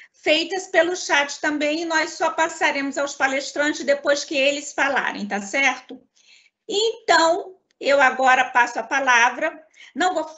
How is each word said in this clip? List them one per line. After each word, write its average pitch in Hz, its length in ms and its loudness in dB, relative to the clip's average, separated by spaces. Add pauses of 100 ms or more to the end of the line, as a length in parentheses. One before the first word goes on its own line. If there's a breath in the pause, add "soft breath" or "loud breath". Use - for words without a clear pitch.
(140 loud breath)
feitas 330 540 -2
pelo 339 280 2
chat 285 460 -2
também, 302 400 -2
e 339 40 -4
nós 330 260 0
só 320 200 -2
passaremos 302 680 -2
aos 285 180 -4
palestrantes 285 680 -2
depois 285 400 0
que 320 120 -6
eles 285 360 0
falarem, 254 560 -2
tá 202 140 -4
certo? - 600 -4 (680 soft breath)
Então, 370 920 2 (240)
eu 277 200 4
agora 254 500 4
passo 240 280 2
a 220 40 -4
palavra. 254 800 2 (320 loud breath)
Não 370 200 0
vou 302 120 -2 (120)